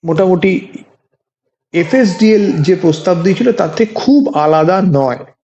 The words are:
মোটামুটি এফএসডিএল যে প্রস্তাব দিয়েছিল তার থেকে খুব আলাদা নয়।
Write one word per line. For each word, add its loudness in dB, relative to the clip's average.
মোটামুটি 0
এফএসডিএল 2
যে 2
প্রস্তাব 0
দিয়েছিল 0
তার -2
থেকে 0
খুব 4
আলাদা 2
নয়। -2